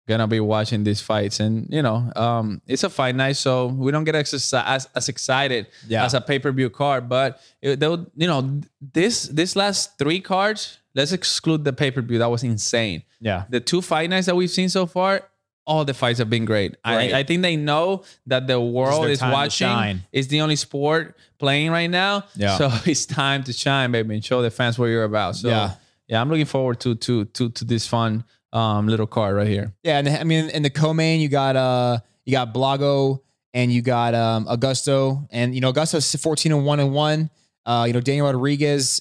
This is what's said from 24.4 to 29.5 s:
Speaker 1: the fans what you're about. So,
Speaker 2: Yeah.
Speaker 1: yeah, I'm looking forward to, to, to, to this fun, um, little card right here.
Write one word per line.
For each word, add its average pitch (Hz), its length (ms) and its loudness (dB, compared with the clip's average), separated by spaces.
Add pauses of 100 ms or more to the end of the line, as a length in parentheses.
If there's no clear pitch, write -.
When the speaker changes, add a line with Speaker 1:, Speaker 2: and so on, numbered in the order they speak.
Speaker 1:
the 117 80 2
fans 120 280 0
what 123 80 2
you're 113 180 2
about. 104 320 0
So, 101 120 -4
Speaker 2:
Yeah. 107 220 2 (380)
Speaker 1:
yeah, 113 120 0
I'm 127 80 0
looking 156 160 2
forward 131 360 0
to, 123 160 0
to, 113 280 0
to, - 240 -4
to 113 160 -8
this 117 220 -2
fun, 113 380 0 (280)
um, 107 340 2
little 110 200 2
card 104 300 -2
right 101 120 2
here. 101 240 -2 (100)